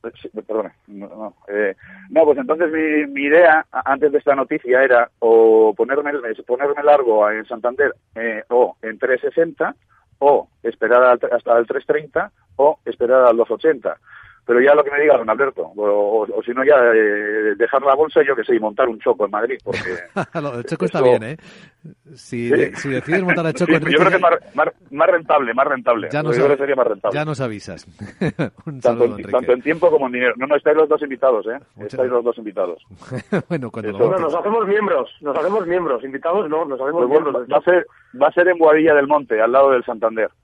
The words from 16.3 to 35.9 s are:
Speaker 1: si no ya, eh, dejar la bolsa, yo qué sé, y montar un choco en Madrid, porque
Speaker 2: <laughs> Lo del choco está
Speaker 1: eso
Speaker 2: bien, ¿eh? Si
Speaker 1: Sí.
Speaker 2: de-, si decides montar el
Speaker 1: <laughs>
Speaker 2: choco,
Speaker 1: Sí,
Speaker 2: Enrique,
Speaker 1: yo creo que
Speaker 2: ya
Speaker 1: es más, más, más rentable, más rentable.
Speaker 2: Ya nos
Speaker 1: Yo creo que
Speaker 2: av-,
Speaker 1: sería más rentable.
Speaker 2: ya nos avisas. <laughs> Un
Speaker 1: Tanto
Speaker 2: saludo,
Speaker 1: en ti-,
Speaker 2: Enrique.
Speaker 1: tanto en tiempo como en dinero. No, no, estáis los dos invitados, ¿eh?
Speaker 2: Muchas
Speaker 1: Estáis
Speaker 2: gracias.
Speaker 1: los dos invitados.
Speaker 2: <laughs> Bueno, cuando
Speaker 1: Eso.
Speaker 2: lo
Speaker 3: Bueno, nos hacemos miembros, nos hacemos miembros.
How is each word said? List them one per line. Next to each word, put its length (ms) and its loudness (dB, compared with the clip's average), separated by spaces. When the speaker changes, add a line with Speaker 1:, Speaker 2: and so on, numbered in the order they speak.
Speaker 1:
si 120 -10
no 100 -4
ya, 120 4
eh, 640 0
dejar 240 0
la 140 2
bolsa, 300 0
yo 80 -2
qué 120 -4
sé, 100 0
y 60 0
montar 260 -2
un 100 -6
choco 280 -2
en 60 -8
Madrid, 300 -6
porque 360 -8
Speaker 2:
<laughs> 260 -8
Lo 100 -8
del 120 -10
choco 220 -6
está 140 -4
Speaker 1:
eso 100 4
Speaker 2:
bien, 140 2
¿eh? 140 -12
Si 320 -8
Speaker 1:
Sí. 20 -4
Speaker 2:
de-, 280 2
si 120 -8
decides 340 -4
montar 220 -2
el 80 -2
Speaker 1:
<laughs> 20 -8
Speaker 2:
choco, 180 0
Speaker 1:
Sí, 20 6
Speaker 2:
Enrique, 160 -2
Speaker 1:
yo 140 4
creo 120 2
que 40 0
Speaker 2:
ya 60 2
Speaker 1:
es 180 -14
más, 0 -
más, 360 -4
más 180 2
rentable, 440 0
más 140 0
rentable. 420 -2
Speaker 2:
Ya 140 -4
nos 140 -2
Speaker 1:
Yo 80 2
creo 20 4
que 60 4
Speaker 2:
av-, 60 -2
Speaker 1:
sería 180 -2
más 100 0
rentable. 260 -4
Speaker 2:
ya 120 -4
nos 160 -6
avisas. 440 -10
<laughs> 800 -8
Un 140 -14
Speaker 1:
Tanto 20 -20
Speaker 2:
saludo, 220 2
Speaker 1:
en 60 2
ti-, 140 -10
Speaker 2:
Enrique. 100 -10
Speaker 1:
tanto 180 0
en 100 2
tiempo 300 0
como 140 2
en 80 -6
dinero. 240 0
No, 100 -6
no, 80 2
estáis 220 0
los 100 4
dos 140 0
invitados, 460 -2
¿eh? 120 -8
Speaker 2:
Muchas 0 -
Speaker 1:
Estáis 160 -14
Speaker 2:
gracias. 200 -4
Speaker 1:
los 120 0
dos 140 -2
invitados. 480 -8
Speaker 2:
<laughs> 380 -6
Bueno, 200 -6
cuando 200 -10
Speaker 1:
Eso. 100 -10
Speaker 2:
lo 80 2
Speaker 3:
Bueno, 140 0
nos 120 -2
hacemos 320 -2
miembros, 440 -2
nos 180 -6
hacemos 300 -2
miembros. 380 -2